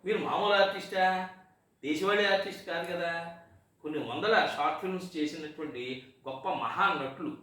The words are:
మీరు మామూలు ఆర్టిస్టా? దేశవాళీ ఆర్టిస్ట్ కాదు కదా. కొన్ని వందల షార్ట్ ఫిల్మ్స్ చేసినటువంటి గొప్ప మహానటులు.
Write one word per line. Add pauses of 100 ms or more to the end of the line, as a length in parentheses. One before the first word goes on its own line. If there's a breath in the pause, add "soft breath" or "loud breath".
మీరు
మామూలు
ఆర్టిస్టా? (800)
దేశవాళీ
ఆర్టిస్ట్
కాదు
కదా. (720)
కొన్ని (100)
వందల (220)
షార్ట్
ఫిల్మ్స్
చేసినటువంటి (440)
గొప్ప (200)
మహానటులు. (100)